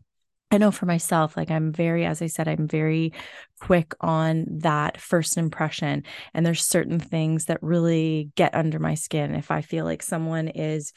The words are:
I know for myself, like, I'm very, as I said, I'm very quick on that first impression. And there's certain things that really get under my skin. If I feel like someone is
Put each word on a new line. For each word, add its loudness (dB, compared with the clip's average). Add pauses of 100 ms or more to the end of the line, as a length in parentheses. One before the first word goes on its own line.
(500)
I 6
know 6
for -2
myself, 2
like, -2
I'm 0
very, 2
as -2
I -2
said, -4
I'm 0
very 2 (480)
quick 2
on 2 (140)
that 0
first 0
impression. -2 (280)
And 2
there's 0
certain 0
things 0
that -2
really 2
get 2
under 0
my 0
skin. -2
If -4
I 0
feel -4
like -4
someone -2
is -4